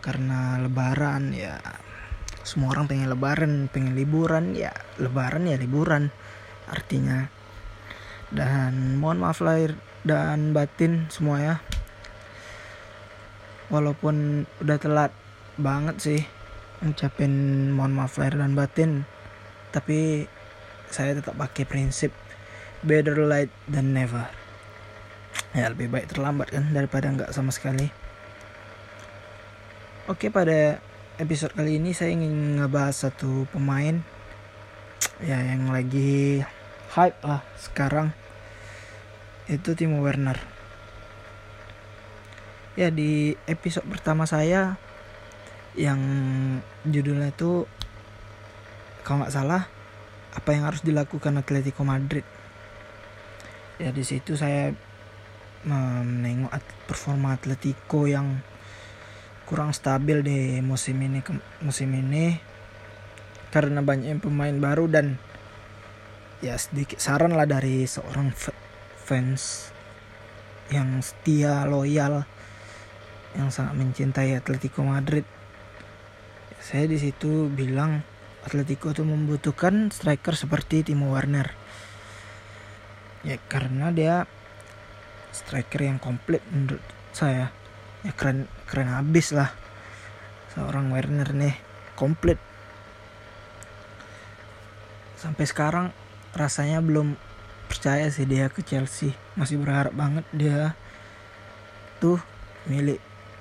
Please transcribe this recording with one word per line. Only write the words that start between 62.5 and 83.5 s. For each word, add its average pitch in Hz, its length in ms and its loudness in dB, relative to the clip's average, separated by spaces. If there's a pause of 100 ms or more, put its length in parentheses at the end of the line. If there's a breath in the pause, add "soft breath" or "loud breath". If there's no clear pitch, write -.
karena 143 240 6
banyak 139 400 2
pemain 143 400 2
baru 151 320 4
dan 143 240 6 (1300)
ya 120 160 -2
sedikit - 400 -4
saran 151 320 6
lah 151 160 6
dari 131 400 4
seorang 135 480 -2
fa-, - 240 -8 (480)
fans 131 640 0 (960)
yang 131 320 2
setia, 147 640 4
loyal, 143 640 4 (1120 loud breath)
yang 135 160 2
sangat 135 240 0
mencintai 131 560 2
Atletico 135 480 -2
Madrid. 139 400 4 (1400)
Saya 143 240 2
di 156 160 2
situ 151 480 2
bilang 139 560 2 (400)
Atletico 143 480 0
tuh 156 80 0
membutuhkan 156 880 4
striker - 480 2
seperti 156 480 2
Timo 143 240 2
Werner. 139 400 2 (1800 loud breath)
Ya, 139 240 -4
karena 135 400 0